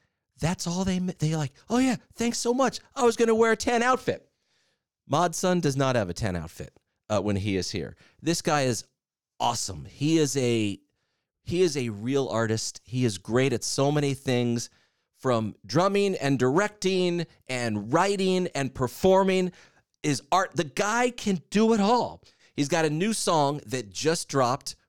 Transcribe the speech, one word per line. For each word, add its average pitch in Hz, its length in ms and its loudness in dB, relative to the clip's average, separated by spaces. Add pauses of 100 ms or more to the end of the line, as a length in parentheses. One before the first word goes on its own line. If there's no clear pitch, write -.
(420)
that's 170 260 -4
all 175 160 -2
they, 190 160 -2
they 165 380 -4
like, 147 160 -4 (160)
"Oh 226 80 0
yeah, 254 180 2 (200)
thanks 233 220 -2
so 240 160 0
much. 254 280 0 (140)
I 269 100 2
was 233 100 4
gonna 226 180 4
wear 226 200 4
a - 20 -2
tan 240 260 0
outfit." 247 460 0 (800)
Mod 165 280 2
Sun 180 260 0
does 143 160 0
not 135 180 2
have 104 140 0
a 87 40 -4
tan 92 240 -4
outfit, 80 400 -12 (320)
uh, 104 100 2
when 101 160 0
he 95 220 0
is 90 140 -4
here. 71 260 -8 (240)
This 165 200 -2
guy 151 200 0
is 127 240 -2 (560)
awesome. 107 420 -4
He 151 340 -2
is 143 200 2
a, 113 420 0 (640)
he 175 180 -2
is 165 140 2
a 123 140 -4
real 123 400 -2
artist. 110 560 -2
He 123 180 -2
is 107 140 0
great 127 340 0
at 113 140 -4
so 139 260 0
many 143 220 0
things, 120 560 -2 (480)
from 113 380 -2 (100)
drumming 190 500 2
and 139 240 0
directing 175 840 0 (240)
and 117 420 -4
writing 185 640 0
and 135 180 -4
performing. 185 800 2 (500)
Is 147 200 -2 (100)
art. 185 240 2
The 170 80 0
guy 214 460 0
can 208 400 -4
do 220 240 4
it 220 80 2
all. 196 420 0 (320)
He's 139 140 -2
got 165 160 2
a 156 40 2
new 170 220 0
song 151 540 2
that 113 240 -6
just 151 400 -2
dropped, 131 480 -2 (120)